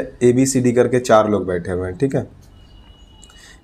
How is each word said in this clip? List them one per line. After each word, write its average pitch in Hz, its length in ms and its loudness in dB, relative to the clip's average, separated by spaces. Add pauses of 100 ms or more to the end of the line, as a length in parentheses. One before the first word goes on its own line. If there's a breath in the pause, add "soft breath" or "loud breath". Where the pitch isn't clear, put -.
(220)
ए 123 100 6
बी 131 140 2
सी 135 140 0
डी 123 120 2
करके 123 280 2
चार 107 300 4
लोग 95 160 -2
बैठे 90 260 -6
हुए 90 160 -4
हैं, 90 100 -10
ठीक 135 160 -2
है, 117 120 -4 (1400 loud breath)